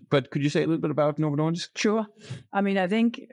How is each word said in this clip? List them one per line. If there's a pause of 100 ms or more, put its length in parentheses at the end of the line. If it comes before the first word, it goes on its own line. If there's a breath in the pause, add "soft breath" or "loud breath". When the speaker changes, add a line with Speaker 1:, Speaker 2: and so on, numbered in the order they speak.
(100)
Speaker 1:
But
could
you
say
a
little
bit
about
Novo
Nordisk?
Speaker 2:
Sure. (460 loud breath)
I
mean,
I
think, (120)